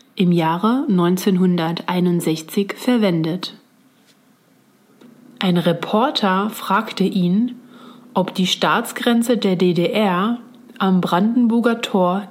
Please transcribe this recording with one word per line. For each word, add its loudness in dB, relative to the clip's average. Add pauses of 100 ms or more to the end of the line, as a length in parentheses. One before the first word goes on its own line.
(160)
im 2
Jahre 0
neunzehnhunderteinundsechzig 0
verwendet. -2 (1800)
Ein 0
Reporter -2
fragte -2
ihn, 0 (520)
ob -2
die 0
Staatsgrenze 0
der 0
D 4
D 0
R 0 (380)
am 2
Brandenburger 2
Tor 0